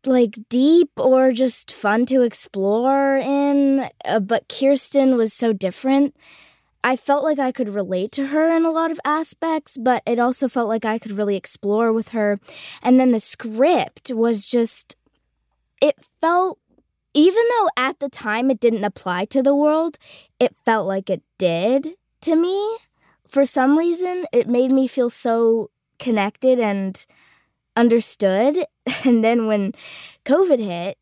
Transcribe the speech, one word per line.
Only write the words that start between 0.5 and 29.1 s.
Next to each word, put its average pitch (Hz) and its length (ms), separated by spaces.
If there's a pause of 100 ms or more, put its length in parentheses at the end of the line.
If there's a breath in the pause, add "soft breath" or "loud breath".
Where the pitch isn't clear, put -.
or 262 340
just 247 420
fun 220 340
to 254 140
explore 240 960
in. 277 720 (160)
Uh, 196 140
but 208 280
Kirsten 269 720
was 226 160
so 226 200
different. 262 640 (680 soft breath)
I 254 120
felt 285 280
like 302 160
I 262 120
could 240 180
relate 190 440
to 277 140
her 320 280
in 330 80
a 330 80
lot 330 200
of 320 120
aspects, 320 760
but 247 280
it 233 140
also 247 280
felt 233 220
like 226 160
I 220 140
could 214 140
really 202 220
explore 214 560
with 220 180
her. 208 300 (440 loud breath)
And 254 160
then 254 120
the 226 80
script 240 920
was 226 340
just, - 500 (880)
it 302 140 (260)
felt, 359 380 (540)
even 370 360
though 453 260
at 254 240
the 285 100
time 233 420
it 233 80
didn't 226 240
apply 190 420
to 269 160
the 277 140
world, 302 420 (420 loud breath)
it 247 160 (100)
felt 220 220
like 190 220
it 190 140 (160)
did 226 560 (260)
to 320 140
me. 392 420 (500)
For 277 160
some 269 340
reason, 349 540
it 240 160
made 247 240
me 269 160
feel 240 220
so 226 640 (280)
connected 240 600
and 196 460 (680 soft breath)
understood. 233 880 (200)
<laughs> - 180
And 233 180